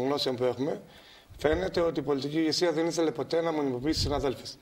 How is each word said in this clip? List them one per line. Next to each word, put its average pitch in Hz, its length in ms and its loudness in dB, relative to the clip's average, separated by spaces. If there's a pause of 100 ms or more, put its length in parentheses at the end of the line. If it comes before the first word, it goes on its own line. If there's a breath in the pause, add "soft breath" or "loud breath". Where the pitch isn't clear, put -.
γνώσεων 139 320 0
που 123 80 0
έχουμε, 127 360 0 (580 loud breath)
φαίνεται 175 420 0
ότι 165 200 2
η - 20 -4
πολιτική 143 360 -2
ηγεσία 165 340 2
δεν 160 140 2
ήθελε 160 240 2
ποτέ 143 320 -2
να 165 100 0
μονιμοποιήσει 143 480 0
συναδέλφους. 139 500 -2 (120)